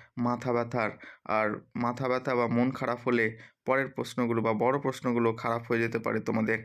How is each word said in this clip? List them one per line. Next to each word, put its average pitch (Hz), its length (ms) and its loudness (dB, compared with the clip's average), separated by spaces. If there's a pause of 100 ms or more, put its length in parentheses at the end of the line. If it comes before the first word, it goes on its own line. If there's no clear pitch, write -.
(180)
মাথা 120 360 0
ব্যথার। 120 380 0 (340)
আর 107 220 2 (280)
মাথা 120 320 -2
ব্যথা 127 280 0
বা 120 120 2
মন 120 240 4
খারাপ 123 340 -4
হলে 120 200 4 (400)
পরের 135 220 2
প্রশ্নগুলো 120 540 -2
বা 113 120 2
বড় 123 260 2
প্রশ্নগুলো 120 540 0
খারাপ 117 340 -2
হয়ে 117 120 2
যেতে 117 200 0
পারে 110 200 -2
তোমাদের। 110 440 0